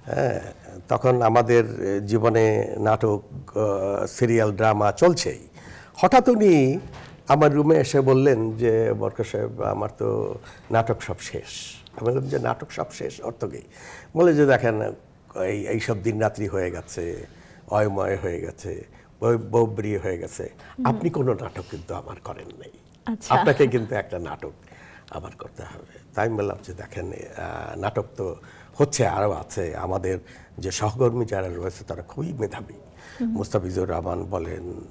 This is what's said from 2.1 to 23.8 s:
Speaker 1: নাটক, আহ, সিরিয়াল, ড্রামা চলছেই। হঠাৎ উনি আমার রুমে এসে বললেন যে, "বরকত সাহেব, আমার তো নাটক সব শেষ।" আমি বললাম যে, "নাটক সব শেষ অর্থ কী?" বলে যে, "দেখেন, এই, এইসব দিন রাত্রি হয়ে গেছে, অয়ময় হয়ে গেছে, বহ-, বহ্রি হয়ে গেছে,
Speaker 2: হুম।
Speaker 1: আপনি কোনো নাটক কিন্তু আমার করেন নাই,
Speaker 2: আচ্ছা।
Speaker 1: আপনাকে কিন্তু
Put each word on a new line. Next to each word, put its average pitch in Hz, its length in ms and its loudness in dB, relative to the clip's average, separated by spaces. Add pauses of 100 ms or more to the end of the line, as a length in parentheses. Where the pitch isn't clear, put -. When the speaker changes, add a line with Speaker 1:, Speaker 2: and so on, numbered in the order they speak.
Speaker 1:
নাটক, 107 440 2 (340)
আহ, 101 500 0
সিরিয়াল, 113 460 2
ড্রামা 104 400 4
চলছেই। - 560 2 (460)
হঠাৎ 247 340 6
উনি 175 500 6 (500)
আমার 147 260 6
রুমে 147 220 6
এসে 139 240 4
বললেন 131 560 4
যে, 113 360 4
"বরকত 107 300 -4
সাহেব, 107 400 -4
আমার 104 260 -2 (100)
তো 107 400 -4 (320)
নাটক 113 320 0
সব - 180 -8
শেষ।" - 540 -12 (220)
আমি 110 100 -6
বললাম 131 220 -2
যে, 135 100 -2
"নাটক 120 340 -4
সব - 200 -8
শেষ - 280 -10
অর্থ - 240 -8
কী?" - 160 -10 (540)
বলে 170 200 6
যে, 147 120 6
"দেখেন, 113 360 2 (600)
এই, 98 260 -4
এইসব 107 340 -4
দিন 110 180 -2
রাত্রি 107 260 -2
হয়ে 90 240 -2
গেছে, 85 560 -10 (440)
অয়ময় 98 460 0
হয়ে 87 240 -6
গেছে, - 460 -10 (340)
বহ-, 113 300 0
বহ্রি 107 460 0
হয়ে 92 220 -4
গেছে, - 320 -10 (280)
Speaker 2:
হুম। 254 80 -2
Speaker 1:
আপনি 214 240 0
কোনো 131 240 -2
নাটক 95 360 -10
কিন্তু 82 240 -12
আমার 85 300 -12
করেন - 240 -14 (100)
নাই, - 120 -18 (360)
Speaker 2:
আচ্ছা। - 280 -2
Speaker 1:
আপনাকে 147 320 4
কিন্তু 113 280 -2